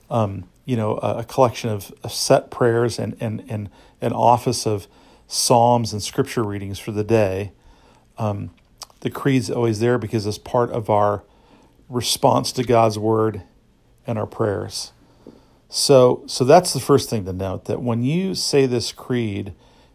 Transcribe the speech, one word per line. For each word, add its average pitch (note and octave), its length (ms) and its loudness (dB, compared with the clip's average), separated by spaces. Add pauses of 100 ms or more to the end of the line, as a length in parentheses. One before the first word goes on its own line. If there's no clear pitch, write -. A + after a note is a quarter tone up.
(100)
Um, G2+ 380 -2 (160)
you B2+ 120 -2
know, A2 200 0
a, G#2+ 220 -2
a A#2+ 60 -8
collection B2 460 2
of, G#2 320 -8
of A#2+ 100 -10
set - 380 2
prayers A#2 480 2
and, A2+ 220 -6
and, A2+ 280 -6
and G#2+ 220 -8 (300)
an A#2 120 -2
office A#2 540 2
of G#2 220 -4 (400)
psalms A#2+ 640 2
and G#2 100 -8
scripture - 400 -4
readings G2+ 380 -8
for - 100 -10
the G#2 140 -4
day. G2+ 480 0 (640)
Um, G2+ 320 -6 (480)
the - 120 -6
creed's C3 380 0
always A#2 300 0
there A#2+ 180 2
because A2 300 -4
it's G#2 120 -6
part A#2+ 340 0
of A2+ 180 -4
our G#2 320 2 (680)
response B2 640 0
to B2+ 100 -4
God's A2+ 360 4
word A2 420 0 (640)
and A2+ 120 -4
our G#2+ 80 -4
prayers. G2+ 640 -6 (800)
So, B2+ 560 6
so - 180 -4
that's E3 300 6
the C#3 60 -4
first - 280 2
thing A2 160 -4
to F#2 80 -8
note, F#2+ 320 -6
that - 160 -6
when A#2+ 220 -2
you F3+ 320 -2
say C#3 320 2
this A#2+ 260 -2
creed G2+ 640 -6 (400)